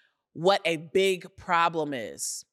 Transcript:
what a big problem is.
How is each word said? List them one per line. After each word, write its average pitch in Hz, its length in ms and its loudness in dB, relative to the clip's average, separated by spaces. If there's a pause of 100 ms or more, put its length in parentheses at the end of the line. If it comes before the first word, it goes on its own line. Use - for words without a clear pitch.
(320)
what 185 320 2
a 165 120 0
big 185 500 0 (100)
problem 165 580 0
is. 98 580 -8